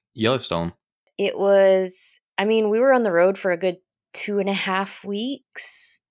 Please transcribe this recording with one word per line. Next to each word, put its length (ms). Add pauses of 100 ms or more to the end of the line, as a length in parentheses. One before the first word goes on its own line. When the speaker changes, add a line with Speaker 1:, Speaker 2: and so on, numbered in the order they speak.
(120)
Speaker 1:
Yellowstone? 600 (420)
Speaker 2:
It 220
was, 560 (420)
I 80
mean, 240
we 100
were 140
on 120
the 60
road 280
for 140
a 40
good 220 (340)
two 260
and 120
a 40
half 480
weeks 960 (120)